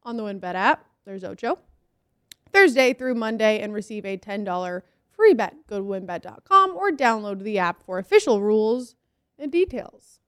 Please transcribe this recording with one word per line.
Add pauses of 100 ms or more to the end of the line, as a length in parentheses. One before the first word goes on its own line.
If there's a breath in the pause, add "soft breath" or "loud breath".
on
the
WynnBET
app. (200)
There's
Ocho. (920)
Thursday
through
Monday
and
receive
a
ten
dollar (280)
free
bet. (120)
Go
to
wynnbet
dot
com
or
download
the
app
for
official
rules (440)
and
details.